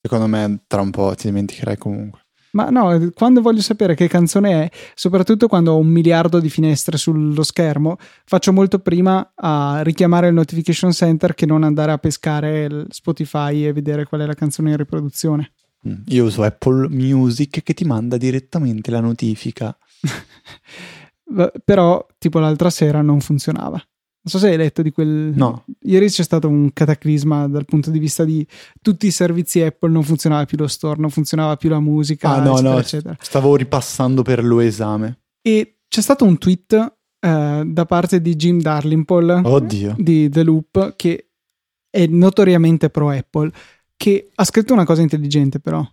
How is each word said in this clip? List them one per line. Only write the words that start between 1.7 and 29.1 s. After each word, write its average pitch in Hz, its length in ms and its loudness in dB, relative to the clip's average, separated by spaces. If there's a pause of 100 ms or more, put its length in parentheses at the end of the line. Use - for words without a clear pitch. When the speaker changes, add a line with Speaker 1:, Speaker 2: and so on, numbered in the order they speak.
Speaker 1:
comunque. 104 440 -10 (300)
Speaker 2:
Ma 220 200 -2
no, 175 440 2
quando 247 280 4
voglio 226 180 2
sapere 202 340 0
che 175 140 2
canzone 175 560 2
è, 170 60 -6 (240)
soprattutto 196 540 2
quando 170 240 2
ho 160 60 4
un 160 100 4
miliardo 165 520 4
di 160 80 -2
finestre 156 480 -2
sullo 151 460 -2
schermo, 156 540 -2 (280)
faccio 185 300 2
molto 190 240 2
prima 185 560 0
a 147 480 -2
richiamare 175 460 2
il 170 60 4
Notification 165 580 0
Center 165 420 0
che - 100 -2
non 156 180 2
andare 151 300 0
a 151 60 -2
pescare 151 680 -4
il 147 240 -8
Spotify 147 760 -4
e 151 80 -2
vedere 147 320 -4
qual 151 160 -6
è 147 40 -4
la 151 80 -6
canzone 151 360 -4
in 151 80 -2
riproduzione. 151 720 -6 (340)
Speaker 1:
Mm, - 60 -8 (140)
io 123 180 2
uso 107 180 -2
Apple 131 460 0
Music 131 720 -2
che 160 120 -4
ti 185 100 -6
manda 120 320 -2
direttamente 127 720 -4
la 117 100 -2
notifica. 113 760 -6 (240)
Speaker 2:
<laughs> - 1300 -14
Va-, 185 220 0 (100)
però, 180 420 2 (120)
tipo 160 220 -2
l'altra 156 320 0
sera 151 320 0
non 147 180 2
funzionava. 143 560 -4 (440)
Non 180 160 -8
so - 20 -2
se 202 100 2
hai 170 100 2
letto 160 240 0
di 156 80 0
quel 156 440 -2
Speaker 1:
No. 139 300 -2 (180)
Speaker 2:
Ieri 196 280 4
c'è 180 120 -4
stato 160 260 0
un 147 240 2
cataclisma 147 760 0
dal 147 160 -4
punto 156 260 -2
di 160 80 -2
vista 156 260 -2
di 156 220 -2 (360)
tutti 208 240 0
i 190 40 2